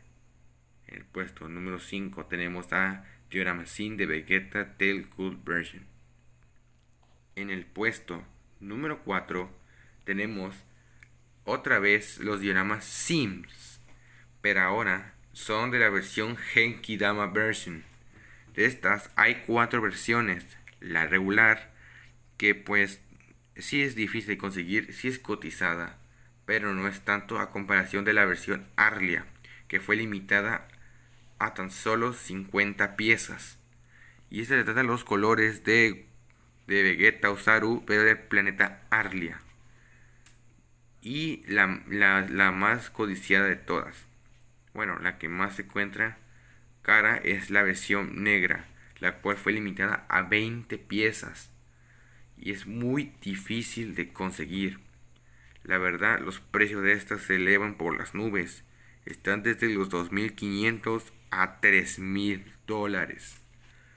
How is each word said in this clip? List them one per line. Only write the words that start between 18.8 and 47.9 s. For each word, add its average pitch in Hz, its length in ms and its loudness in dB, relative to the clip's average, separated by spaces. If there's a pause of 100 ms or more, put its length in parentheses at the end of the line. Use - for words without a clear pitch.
hay 117 320 4
cuatro 117 340 2
versiones. 104 760 0 (240)
La 82 260 0
regular, 101 640 4 (640)
que 104 180 4
pues 101 460 0 (560)
sí - 260 -2
es 131 120 -2
difícil 107 340 -4
de 98 100 -2
conseguir, 95 540 -4
sí - 160 -6
es 127 100 -4
cotizada, 85 800 -4 (460)
pero 104 280 0
no 95 160 -2
es 98 140 -8
tanto 104 360 -4
a 101 120 -2
comparación 98 540 0
de 107 100 4
la 104 100 6
versión 92 420 -2 (100)
Arlia, 95 500 2 (420)
que 95 120 0
fue 104 160 0
limitada 101 680 -2 (720)
a 110 160 -4
tan 95 160 -6
solo 117 420 -2
cincuenta 101 840 -2
piezas. - 640 -2 (720)
Y 107 120 -8
esta 127 160 2
se 117 80 4
trata 110 180 2
de 123 40 2
los 120 180 -2
colores 110 600 2
de, 110 420 4 (600)
de 98 160 4
Vegeta 95 480 4
Osaru, 110 560 2
pero 107 160 4
del 110 160 6
planeta 98 720 0
Arlia. 92 500 -2 (1600)
Y 151 460 -6
la, 98 420 2
la, 98 340 4
la 95 280 2
más 104 400 0
codiciada 98 560 2
de 90 100 2
todas, - 480 -6 (680)
bueno, 98 240 -4
la 90 200 -4
que 80 100 -8
más 95 280 -4
se 104 60 -6
encuentra 101 560 -4 (640)
cara, 107 340 6
es 95 340 -2
la 101 120 4
versión 98 600 0